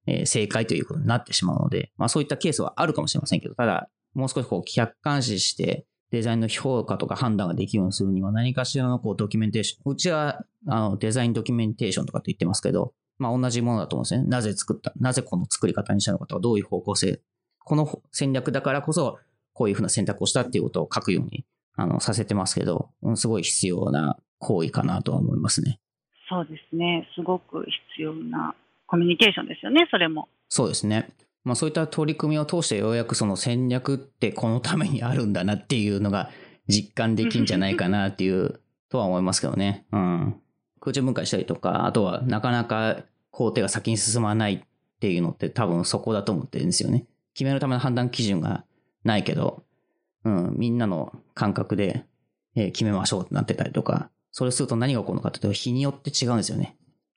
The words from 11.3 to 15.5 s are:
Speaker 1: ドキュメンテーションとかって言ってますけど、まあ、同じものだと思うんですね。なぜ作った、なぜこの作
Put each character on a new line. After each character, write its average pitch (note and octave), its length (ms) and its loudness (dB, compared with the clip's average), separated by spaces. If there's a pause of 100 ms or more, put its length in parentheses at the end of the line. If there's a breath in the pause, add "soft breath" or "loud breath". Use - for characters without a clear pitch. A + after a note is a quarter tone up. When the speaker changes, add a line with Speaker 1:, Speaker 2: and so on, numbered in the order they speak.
Speaker 1:
ド A2 100 0
キ B2+ 80 -2
ュ B2 40 2
メ A2+ 100 2
ン G#2+ 100 0
テ A2 140 -2
ー - 20 0
シ - 80 -2
ョ - 40 -2
ン - 20 -2
と - 80 -8
か - 60 -4
っ - 20 -2
て - 100 -4
言 - 40 -8
っ - 20 -10
て - 80 0
ま F2+ 80 2
す - 80 -2
け F#2 100 0
ど、 F#2 220 0 (240)
ま B2 120 -2
あ、 B2 80 0
同 B2+ 120 2
じ A#2+ 120 0
も A#2+ 120 2
の A2 60 2
だ E2 80 -2
と - 80 -6
思 B1+ 60 -2
う - 20 -2
ん - 0 -
で A2 60 -4
す G#2+ 80 0
ね。 C3 80 2
な B2 160 2
ぜ G#2+ 120 0
作 - 240 -2
っ - 40 -
た、 - 180 -8
な B2+ 120 2
ぜ B2+ 100 0
こ - 160 -6
の F2+ 120 0
作 - 180 0